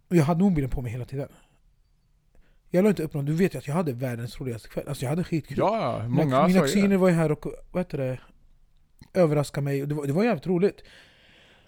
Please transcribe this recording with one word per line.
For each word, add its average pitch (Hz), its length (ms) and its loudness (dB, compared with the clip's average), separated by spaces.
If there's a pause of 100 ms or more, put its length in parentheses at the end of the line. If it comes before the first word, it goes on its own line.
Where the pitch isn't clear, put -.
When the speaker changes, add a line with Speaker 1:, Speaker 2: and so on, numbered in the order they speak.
Speaker 1:
Och 180 60 0
jag 160 80 6
hade 165 200 2
mobilen 151 260 2
på - 120 -4
mig 123 100 -8
hela 120 140 -8
tiden. 135 220 -8 (1400)
Jag 180 140 2
la 214 60 6
inte 165 140 0
upp 156 100 -8
någon. 143 120 -4
Du 147 80 0
vet 170 220 0
ju - 20 -6
att 123 100 -12
jag 143 80 -4
hade 165 180 -2
världens 120 460 -8
roligaste 120 300 -10
kväll. - 180 -8
Alltså 139 180 -6
jag 123 40 -2
hade 165 140 -2
skitkul. 156 340 -6
Speaker 2:
Ja, 208 240 0
ja. 117 160 -2 (100)
Speaker 1:
Mina, - 20 -6 (140)
Speaker 2:
Många 143 240 4
Speaker 1:
mina 185 120 4
Speaker 2:
sa 151 60 4
ju 135 80 -2
Speaker 1:
kusiner 202 160 4
Speaker 2:
det. 196 80 4
Speaker 1:
var 185 120 6
ju 170 60 4
här 160 160 2
och, - 140 -6 (260)
vad 175 120 -4
heter 151 140 -8
det, 131 220 -4 (920)
överraskade 147 520 2
mig. 139 160 -2
Och 147 60 -6
det 147 80 -2
var, 147 120 -6
det 139 60 0
var 190 100 2
jävligt 196 240 0
roligt. 180 360 0 (840)